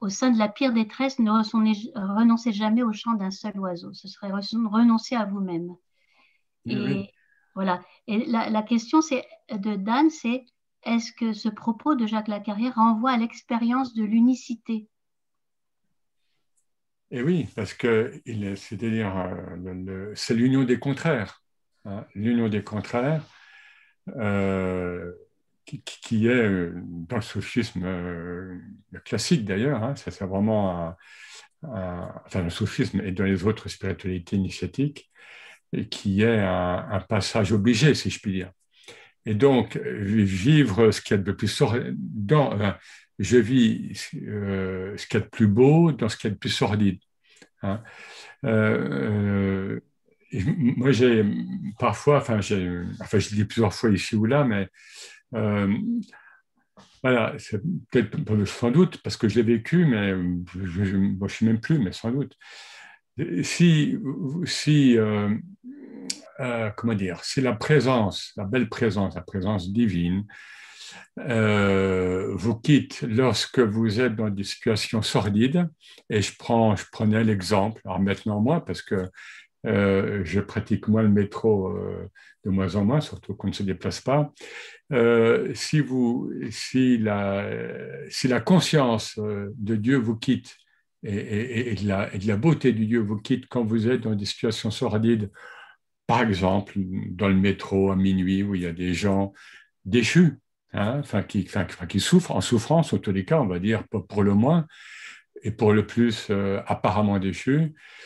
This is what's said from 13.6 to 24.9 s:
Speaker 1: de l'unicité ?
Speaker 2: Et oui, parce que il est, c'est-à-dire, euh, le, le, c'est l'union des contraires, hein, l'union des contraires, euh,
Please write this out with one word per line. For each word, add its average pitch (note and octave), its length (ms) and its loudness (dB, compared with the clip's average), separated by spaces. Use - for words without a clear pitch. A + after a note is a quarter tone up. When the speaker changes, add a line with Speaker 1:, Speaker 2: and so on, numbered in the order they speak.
Speaker 1:
de A3 100 -2
l'unicité ? A3+ 840 0
Speaker 2:
Et B2 100 -6
oui, D3 340 0
parce G#2 180 -6
que A2+ 520 0
il G#2+ 180 -8
est, G2 140 -6
c'est-à-dire, G#2+ 600 -4
euh, F2+ 380 -8
le, F#2 180 -12
le, F#2+ 420 -10
c'est - 200 -4
l'union C3 300 2
des A#2+ 140 0
contraires, C#3 640 -4
hein, G#2 280 -10
l'union A2+ 360 0
des G2+ 140 -2
contraires, A#2+ 600 -4
euh, F#2 920 -2